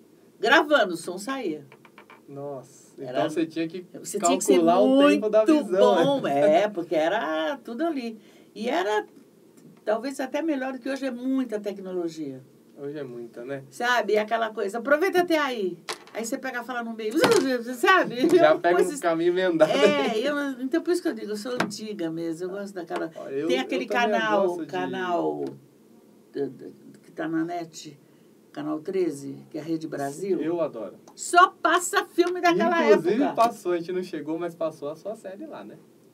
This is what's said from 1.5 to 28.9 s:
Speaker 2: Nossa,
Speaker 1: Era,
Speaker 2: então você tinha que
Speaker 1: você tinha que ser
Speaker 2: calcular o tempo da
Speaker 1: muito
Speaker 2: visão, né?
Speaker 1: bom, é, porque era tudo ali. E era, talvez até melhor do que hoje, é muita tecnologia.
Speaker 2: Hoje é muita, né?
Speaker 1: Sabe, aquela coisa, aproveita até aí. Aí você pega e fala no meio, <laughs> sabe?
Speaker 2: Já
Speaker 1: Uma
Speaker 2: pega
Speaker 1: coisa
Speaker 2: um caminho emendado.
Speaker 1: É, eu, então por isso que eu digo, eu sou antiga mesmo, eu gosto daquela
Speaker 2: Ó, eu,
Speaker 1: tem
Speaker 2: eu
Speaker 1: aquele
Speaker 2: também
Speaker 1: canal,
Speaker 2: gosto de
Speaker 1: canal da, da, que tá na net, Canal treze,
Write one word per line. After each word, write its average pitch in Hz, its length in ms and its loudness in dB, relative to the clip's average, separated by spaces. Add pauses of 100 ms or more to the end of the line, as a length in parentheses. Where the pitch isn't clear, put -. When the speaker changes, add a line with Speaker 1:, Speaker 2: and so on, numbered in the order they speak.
Speaker 2:
Nossa, 139 760 -14
Speaker 1:
Era, 127 160 -6
Speaker 2:
então 156 120 0
você 160 160 -2
tinha 165 220 -6
que 180 240 -12
Speaker 1:
você - 260 -10
tinha - 200 4
que - 60 -4
ser - 100 6
Speaker 2:
calcular 175 260 6
o 269 280 8
tempo 294 200 4
da 214 160 6
Speaker 1:
muito 302 200 6
Speaker 2:
visão, 202 320 6
né? 254 80 4
Speaker 1:
bom, 269 220 2
é, 151 420 4
porque 175 260 -6
era 220 640 0
tudo 233 260 -6
ali. 247 340 -4 (360)
E 220 140 -6
era, 381 380 -2 (800)
talvez 226 360 -2
até 277 220 -4
melhor 262 320 -2
do 262 40 -12
que 240 100 -8
hoje, 269 180 -4
é 262 40 -4
muita 254 480 -2
tecnologia. 175 840 -6 (340)
Speaker 2:
Hoje 147 220 -10
é 147 60 -8
muita, 120 420 -14
né? 135 240 -10
Speaker 1:
Sabe, 233 480 0
aquela 220 320 -2
coisa, 214 280 -6
aproveita 302 440 2
até 339 160 0
aí. 220 400 -2 (340)
Aí 214 120 -8
você 247 120 -4
pega 247 240 -8
e 233 40 -10
fala 247 200 -6
no 226 100 -8
meio, 220 180 -4
<laughs> 269 600 2
sabe? 269 640 4
Speaker 2:
Já 320 160 8
Speaker 1:
Uma - 80 2
Speaker 2:
pega 175 160 2
Speaker 1:
coisa 185 180 2
Speaker 2:
um 135 60 -10
caminho 165 320 2
emendado. 175 400 2
Speaker 1:
É, 269 460 2
eu, 285 180 0 (240)
então 269 220 -2
por 330 80 -4
isso 349 100 0
que - 80 -4
eu 254 60 -2
digo, 214 180 -10
eu 214 40 -4
sou 208 160 -8
antiga 208 580 -6
mesmo, 165 360 -6
eu 180 40 -8
gosto 196 240 -10
daquela 170 420 -6
Speaker 2:
Ó, - 140 -12
eu, 143 180 -2
Speaker 1:
tem 247 80 2
Speaker 2:
eu 262 60 -2
Speaker 1:
aquele 254 240 -4
Speaker 2:
também 240 240 0
Speaker 1:
canal, 208 380 2
Speaker 2:
gosto 175 180 -6
de 147 60 -16
Speaker 1:
canal 180 720 -2 (880)
da, 143 100 -4
da, - 220 -10 (360)
que - 80 -20
tá 160 180 -8
na 160 160 -2
net, 165 540 -10 (540)
Canal 151 280 -6
treze, 143 680 -4